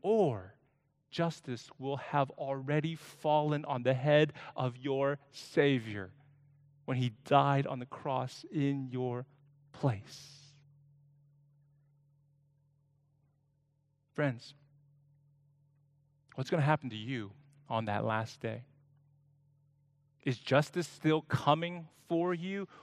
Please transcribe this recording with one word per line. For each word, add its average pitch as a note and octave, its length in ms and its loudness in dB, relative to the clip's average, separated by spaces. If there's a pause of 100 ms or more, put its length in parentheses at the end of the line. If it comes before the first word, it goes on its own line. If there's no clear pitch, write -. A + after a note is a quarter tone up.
or D3+ 540 2 (560)
justice D#3+ 580 -4 (120)
will C3+ 160 -4
have C#3 420 0
already C#3+ 560 -2
fallen D3+ 680 0
on C3 180 -2
the C3 100 4
head D3 400 6 (220)
of B2+ 220 -2
your C3+ 420 -2 (140)
Savior A2+ 800 0 (720)
when C3 120 -2
he B2 180 0 (100)
died C#3 420 4
on B2+ 140 -6
the B2 60 -12
cross C3 640 -6
in C#3 400 -2
your B2 340 -4 (460)
place. - 640 -6 (3750)
Friends, C3+ 400 0 (1800)
what's C3+ 120 -6
gonna E3 140 2
happen C#3+ 280 2
to G#2+ 60 -8
you A2 360 -6 (360)
on A2+ 180 -2
that G#2 180 -2
last A2+ 360 -4
day? A2+ 220 -6 (1600)
Is B2+ 140 -2
justice D3+ 480 0
still D#3 360 0
coming E3 640 0 (200)
for E3+ 240 0
you, F#3+ 360 -6 (140)